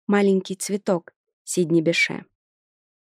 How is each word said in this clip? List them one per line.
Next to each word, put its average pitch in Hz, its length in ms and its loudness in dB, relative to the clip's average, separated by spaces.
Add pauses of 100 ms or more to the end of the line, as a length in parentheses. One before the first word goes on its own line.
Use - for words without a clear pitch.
"Маленький 196 480 2
цветок" 190 600 -6 (300)
Сидни 170 360 0
Беше. - 460 -2 (760)